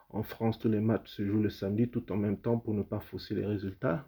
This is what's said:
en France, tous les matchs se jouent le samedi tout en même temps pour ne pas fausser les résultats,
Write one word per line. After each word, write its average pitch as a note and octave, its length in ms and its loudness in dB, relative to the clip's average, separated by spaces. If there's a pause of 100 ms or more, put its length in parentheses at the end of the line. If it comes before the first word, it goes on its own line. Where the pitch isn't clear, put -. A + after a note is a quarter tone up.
en G#2 140 -4
France, - 360 -2
tous A#2 120 2
les G#2 100 4
matchs G#2+ 300 2
se G2+ 160 -4
jouent G#2+ 160 2
le G#2 80 2
samedi G#2 400 0
tout - 220 -4
en F#2+ 40 0
même G2+ 220 0
temps A#2 180 0
pour A2+ 160 -2
ne G2+ 100 2
pas G#2 180 -4
fausser - 340 -8
les G2 100 0
résultats, G#2+ 640 -2